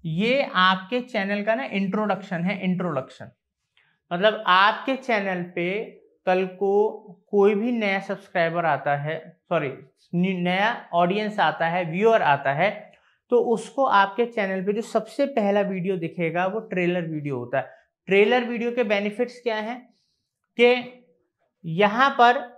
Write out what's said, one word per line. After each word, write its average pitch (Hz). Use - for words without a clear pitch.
ये 214
आपके 190
चैनल 208
का 220
ना 262
इंट्रोडक्शन 196
है, 190
इंट्रोडक्शन 175
मतलब 208
आपके 208
चैनल 196
पे 175
कल 185
को 196
कोई 202
भी 226
नया 208
सब्सक्राइबर 170
आता 143
है, 151
सॉरी, 151
नया 180
ऑडियंस 202
आता 165
है, 175
व्यूअर 214
आता 139
है, 170
तो 240
उसको -
आपके 196
चैनल 190
पे 202
जो 220
सबसे 226
पहला 208
वीडियो 190
दिखेगा 165
वो 208
ट्रेलर 180
वीडियो 147
होता 120
है। -
ट्रेलर 226
वीडियो 240
के 240
बेनिफिट्स 208
क्या 226
हैं 226
कि 240
यहाँ 202
पर 247